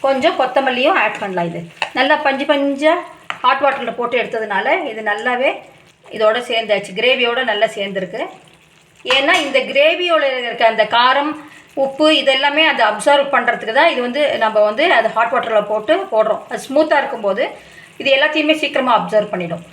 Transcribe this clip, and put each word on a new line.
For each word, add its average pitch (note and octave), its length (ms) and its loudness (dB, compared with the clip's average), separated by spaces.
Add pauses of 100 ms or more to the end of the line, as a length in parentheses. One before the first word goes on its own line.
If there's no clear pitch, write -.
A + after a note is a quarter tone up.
கொஞ்சம் C4+ 360 2
கொத்தமல்லியும் C4 600 0
ஆட் G#3 220 -2
பண்ணலாம். F3+ 280 -4
இது E3+ 120 -10 (320)
நல்லா C#4 240 2
பஞ்சு C#4 280 -2
பஞ்சா C#4+ 480 2 (440)
ஹாட் C4+ 260 0
வாட்டரில் B3+ 340 -2
போட்டு A#3+ 200 -4
எடுத்ததுனால G#3+ 500 -4 (200)
இது A3 160 -8
நல்லாவே A#3+ 460 -2 (560)
இதோட A3 360 0
சேர்ந்தாச்சு, G#3+ 520 -2
கிரேவியோட A#3+ 500 0
நல்லா G#3+ 260 0
சேர்ந்துருக்கு. G3 520 -6 (840)
ஏன்னா C#4 320 2
இந்த C4+ 260 -2
கிரேவியோட D#4+ 600 2 (120)
இருக்க A#3+ 320 -4
அந்த A3 200 2
காரம், C4+ 460 2 (440)
உப்பு C#4 360 0
இதெல்லாமே C#4 520 2
அதை C4 180 2
அப்சர்வ் C#4 500 2
பண்ணுறதுக்கு A3+ 400 0
தான் D#4 180 4
இது B3+ 100 -2
வந்து B3 200 -2 (160)
நம்ம G#3+ 240 0
வந்து A3 300 2
அது A3 180 2
ஹாட் A#3 240 0
வாட்டரில் A3 380 0
போட்டு G#3+ 240 0 (120)
போடுறோம். A3 380 0
அது A#3 180 -10
ஸ்மூத்தாக D4+ 380 2
இருக்கும்போது G#3+ 420 -2 (540)
இது C4 120 -2
எல்லாத்தையுமே D4+ 480 2
சீக்கிரமா C#4 360 0
அப்சர்வ் G3+ 400 0
பண்ணிடும். E3+ 400 -8